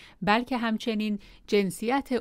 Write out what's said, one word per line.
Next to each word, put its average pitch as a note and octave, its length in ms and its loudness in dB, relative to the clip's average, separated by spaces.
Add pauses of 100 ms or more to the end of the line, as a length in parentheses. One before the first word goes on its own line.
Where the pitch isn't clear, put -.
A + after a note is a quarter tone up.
(220)
بلکه A#3 360 2
همچنین G#3+ 600 -2 (280)
جنسیت G#3+ 640 0 (120)